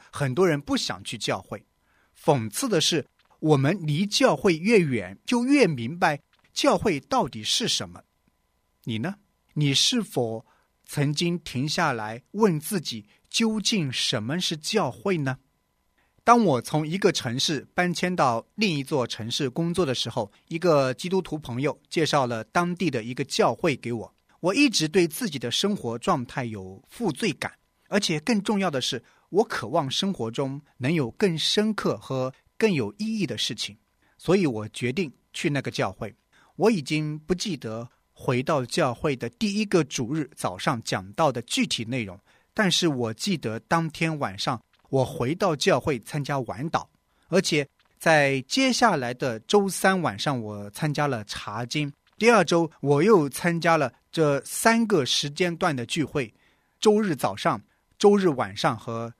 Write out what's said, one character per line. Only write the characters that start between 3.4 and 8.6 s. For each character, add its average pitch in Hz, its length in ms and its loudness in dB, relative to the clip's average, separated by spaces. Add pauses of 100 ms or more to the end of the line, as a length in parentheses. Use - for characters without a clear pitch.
我 156 160 4
们 143 300 2
离 151 180 0
教 208 300 2
会 175 220 2
越 196 240 4
远， 110 440 -2
就 240 200 0
越 269 220 6
明 139 300 -4
白 170 240 0 (320)
教 240 240 2
会 165 220 0
到 214 300 0
底 110 160 -10
是 202 240 -2
什 101 200 -4
么。 87 140 -20 (800)